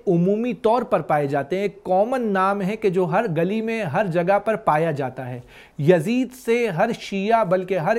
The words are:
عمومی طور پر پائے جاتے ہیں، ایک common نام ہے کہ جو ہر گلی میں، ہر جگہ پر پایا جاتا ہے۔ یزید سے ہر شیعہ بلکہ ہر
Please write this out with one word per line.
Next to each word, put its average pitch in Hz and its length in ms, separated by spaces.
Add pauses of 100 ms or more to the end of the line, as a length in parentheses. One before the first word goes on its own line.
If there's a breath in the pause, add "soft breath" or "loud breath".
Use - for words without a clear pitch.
عمومی 202 480
طور 226 280
پر 196 200
پائے 147 240
جاتے 143 300
ہیں، 196 60
ایک 202 220
common 220 380
نام 196 400
ہے 196 140
کہ 214 140
جو 185 140
ہر 180 200 (120)
گلی 190 260
میں، 226 220
ہر 180 220
جگہ 175 320
پر 208 180
پایا 160 340
جاتا 131 380
ہے۔ 123 120 (380 loud breath)
یزید 180 540
سے 233 360
ہر 196 220 (100)
شیعہ 214 440
بلکہ 185 340
ہر 185 200